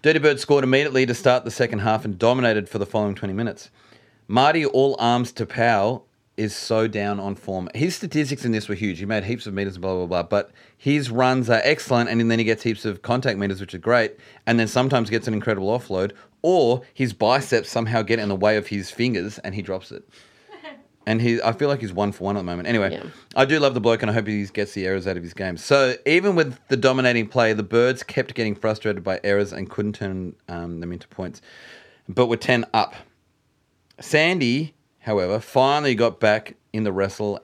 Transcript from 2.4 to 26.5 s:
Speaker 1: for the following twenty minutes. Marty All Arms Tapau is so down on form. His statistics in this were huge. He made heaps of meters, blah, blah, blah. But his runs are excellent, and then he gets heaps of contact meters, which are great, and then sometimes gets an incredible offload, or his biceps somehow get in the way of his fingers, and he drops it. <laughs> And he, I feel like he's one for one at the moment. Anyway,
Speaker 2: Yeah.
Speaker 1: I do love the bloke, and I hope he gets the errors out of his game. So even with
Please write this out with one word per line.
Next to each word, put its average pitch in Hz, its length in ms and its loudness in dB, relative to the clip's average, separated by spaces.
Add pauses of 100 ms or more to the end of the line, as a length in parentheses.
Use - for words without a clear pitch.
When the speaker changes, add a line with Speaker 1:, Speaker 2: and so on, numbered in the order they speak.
Speaker 1:
for 110 100 -6
the 98 80 -2
following 104 280 -2
twenty 98 200 -6
minutes. 110 360 -6 (560)
Marty 143 400 2
All 135 320 2
Arms 120 340 2
Tapau 113 720 0 (340)
is 107 200 -4
so 110 320 0
down 101 320 -2
on 101 160 -6
form. 95 360 -8
His 165 220 -2
statistics 139 500 -4
in 120 60 0
this 110 180 -2
were 104 60 -4
huge. 92 240 -4
He 98 80 -8
made 107 160 -2
heaps 120 240 -6
of 101 80 -10
meters, 98 240 -4
blah, 92 160 -2
blah, 90 120 -2
blah. 87 180 -2
But - 260 -2 (260)
his 139 320 0
runs 127 400 2
are 113 140 4
excellent, 127 480 2
and 117 180 2
then 113 120 2
he 113 40 0
gets 110 200 0
heaps 113 200 -2
of 101 180 -6
contact 123 360 -2
meters, 98 220 -2
which 95 140 -12
are 90 40 -10
great, 113 380 2 (280)
and 117 140 4
then 113 80 2
sometimes 127 420 0
gets 110 200 -2
an 110 60 -2
incredible 101 340 -2
offload, 101 420 -2 (320)
or 131 400 4 (100)
his 127 200 -2
biceps 120 580 2
somehow 113 320 0
get 113 160 0
in 107 100 -4
the 98 60 0
way 107 220 2
of 104 100 -2
his 101 240 -6
fingers, 107 480 -2
and 95 160 -10
he 101 80 -8
drops 92 300 -8
it. - 160 -16
<laughs> - 100 -20 (880)
And 113 140 0
he, 117 220 2
I 113 100 2
feel 143 160 0
like 139 140 0
he's 101 100 -8
one 101 200 -2
for 92 120 -12
one 101 100 -2
at 104 60 -4
the 90 40 -8
moment. 87 220 -6
Anyway, 101 240 2
Speaker 2:
Yeah. - 120 -8 (340)
Speaker 1:
I 135 80 6
do 151 160 2
love 135 140 2
the 123 80 0
bloke, 113 180 2
and 113 100 -2
I 107 40 -2
hope 107 120 0
he 104 200 -2
gets 101 260 -6
the 92 140 -4
errors 95 200 -2
out 92 120 -4
of 87 40 -10
his 85 120 -14
game. 92 240 -6
So 135 380 2 (100)
even 180 280 4
with 147 240 0 (100)